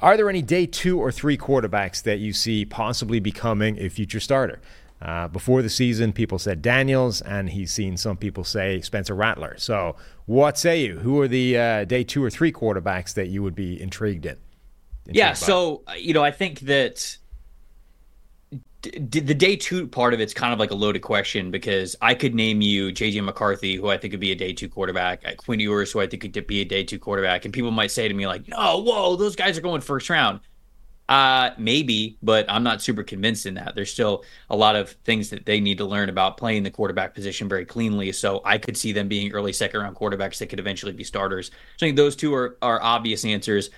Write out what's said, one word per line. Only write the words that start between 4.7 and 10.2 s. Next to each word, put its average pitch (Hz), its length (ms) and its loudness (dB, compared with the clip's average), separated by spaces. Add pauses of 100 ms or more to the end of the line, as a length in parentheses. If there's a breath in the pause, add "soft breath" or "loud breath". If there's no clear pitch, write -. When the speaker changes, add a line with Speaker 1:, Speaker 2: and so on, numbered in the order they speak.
Speaker 1:
Uh, 85 280 -4
before 127 340 4
the 110 80 0
season, 117 420 2
people 101 260 -2
said 90 220 -2
Daniels, 127 640 2
and 98 280 -4
he's 95 220 -6
seen 95 240 -4
some 98 200 -4
people 98 260 -6
say 95 380 -2
Spencer 101 340 -6
Rattler. 101 420 -2
So 95 380 -2 (320 soft breath)